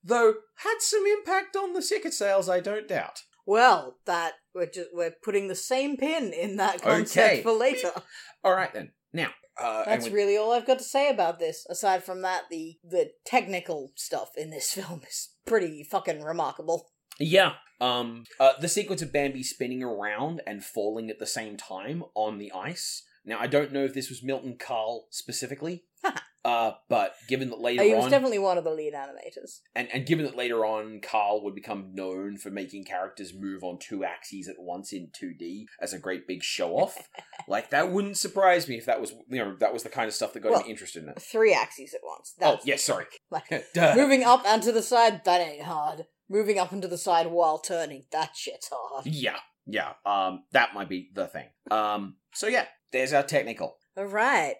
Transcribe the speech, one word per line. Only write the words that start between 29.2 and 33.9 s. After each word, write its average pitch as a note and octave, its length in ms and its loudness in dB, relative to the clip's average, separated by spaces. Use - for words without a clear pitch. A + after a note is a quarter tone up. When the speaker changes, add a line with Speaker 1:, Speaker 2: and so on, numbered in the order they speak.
Speaker 1:
and, A#2+ 180 -4
and B2+ 140 -4
given D#3 180 2
that A#2+ 120 -6
later A#2+ 280 0
on G#2+ 380 -4
Carl G#2+ 420 0
would G2+ 100 -6
become G2 380 -10
known F#2+ 460 -8
for G2 120 -12
making F#2+ 340 -10
characters F#2+ 520 -8
move G2 280 -8
on F2 140 -8
two F#2+ 260 -8